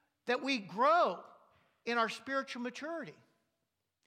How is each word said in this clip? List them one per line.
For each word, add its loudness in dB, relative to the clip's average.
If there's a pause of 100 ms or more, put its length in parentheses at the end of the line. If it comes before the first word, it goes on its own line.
(280)
that 0
we 0
grow 4 (640)
in -2
our 2
spiritual -6
maturity. -8 (920)